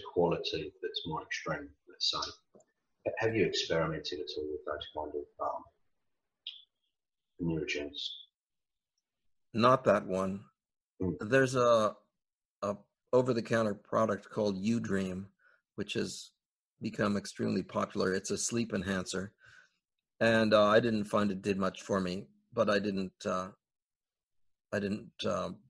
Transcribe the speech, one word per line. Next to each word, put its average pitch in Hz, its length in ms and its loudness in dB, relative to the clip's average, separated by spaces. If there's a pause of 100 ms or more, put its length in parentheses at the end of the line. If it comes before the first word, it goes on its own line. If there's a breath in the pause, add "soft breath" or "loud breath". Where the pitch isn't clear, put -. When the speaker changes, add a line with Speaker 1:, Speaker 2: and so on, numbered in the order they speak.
(120)
Speaker 1:
quality 82 600 -2 (100)
that's - 240 -6
more 78 160 -6
extreme, - 460 -8 (200)
let's - 240 -4
say. - 1080 -10
Have 113 160 0
you 101 100 4
experimented 80 760 -2
at 73 60 -8 (120)
all 76 120 -6
with 76 160 -10
those 73 200 -8 (100)
kind 76 180 -8
of, - 320 -8
um, - 160 -6 (1800)
neurogens? 76 720 -4 (1400)
Speaker 2:
Not 123 300 6
that 104 220 6
one. 95 340 -2 (640)
Speaker 1:
Mm. 85 180 0
Speaker 2:
There's 127 340 4
a, 117 400 4 (680)
a 101 140 -2 (360)
over-the-counter 117 640 2
product 110 540 -2
called 104 300 -2
U 113 220 0
Dream, 98 480 -2 (480 soft breath)
which 104 180 -6
has 98 360 -6 (520)
become 104 340 0
extremely 104 460 -2
popular. 101 500 -2
It's 98 200 -2
a 98 60 -2
sleep 117 360 -2
enhancer, 95 580 -4 (880 soft breath)
and, 113 320 4
uh, 104 140 8
I 107 140 8
didn't 110 240 2
find 104 260 2
it 95 120 -4
did 101 160 0
much 92 240 -2
for 98 180 0
me, 92 260 -4 (260)
but 110 160 2
I 104 100 4
didn't, 95 340 -2 (120)
uh, 92 240 -2 (1200)
I 104 60 0
didn't, 101 320 -4 (140)
uh, 92 260 -2 (200)